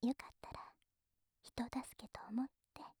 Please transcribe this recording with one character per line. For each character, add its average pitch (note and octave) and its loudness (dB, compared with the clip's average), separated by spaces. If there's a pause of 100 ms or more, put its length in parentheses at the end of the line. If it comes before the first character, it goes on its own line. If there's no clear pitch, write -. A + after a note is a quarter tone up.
よ A#3+ 8
か - -14
っ - -18
た - -10
ら、 - -10 (640)
人 - 0
助 A#3+ 0 (180)
け - -12
と - -10
思 A3+ 4
っ C4+ -4 (240)
て - -10 (160)